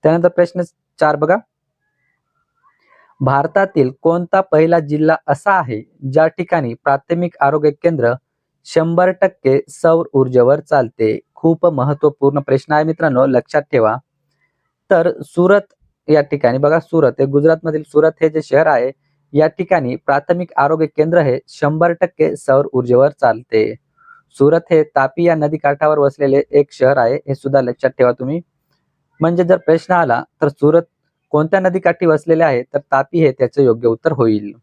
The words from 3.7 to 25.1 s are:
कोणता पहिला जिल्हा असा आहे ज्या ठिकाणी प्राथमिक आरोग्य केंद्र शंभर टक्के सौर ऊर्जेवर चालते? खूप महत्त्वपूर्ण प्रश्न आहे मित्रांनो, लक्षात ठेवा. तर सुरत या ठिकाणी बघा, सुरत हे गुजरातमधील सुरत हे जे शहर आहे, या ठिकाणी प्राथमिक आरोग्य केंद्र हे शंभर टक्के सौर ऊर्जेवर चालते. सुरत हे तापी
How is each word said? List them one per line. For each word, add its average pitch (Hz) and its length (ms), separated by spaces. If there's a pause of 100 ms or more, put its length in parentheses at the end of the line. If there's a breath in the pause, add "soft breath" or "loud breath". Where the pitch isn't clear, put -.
कोणता 175 380
पहिला 165 400
जिल्हा 151 360 (120)
असा 147 240
आहे 127 300 (300)
ज्या 156 140
ठिकाणी 160 480
प्राथमिक 170 680
आरोग्य 147 300
केंद्र 139 440 (500)
शंभर 170 460
टक्के 180 580
सौर 165 440
ऊर्जेवर 131 480
चालते? 117 580 (160)
खूप 165 320
महत्त्वपूर्ण 143 760
प्रश्न 135 320
आहे 151 120
मित्रांनो, 156 420
लक्षात 135 360
ठेवा. 113 340 (920)
तर 170 320
सुरत 185 520 (340)
या 151 120
ठिकाणी 135 380
बघा, 147 220
सुरत 151 380
हे 135 80
गुजरातमधील 156 560
सुरत 156 380
हे 160 80
जे 156 140
शहर 151 240
आहे, 135 260 (400)
या 147 140
ठिकाणी 156 500
प्राथमिक 165 600
आरोग्य 156 300
केंद्र 160 320
हे 139 200 (100)
शंभर 156 440
टक्के 165 440
सौर 139 360
ऊर्जेवर 123 360
चालते. 113 680 (640 soft breath)
सुरत 151 220 (100)
हे 160 140
तापी 139 400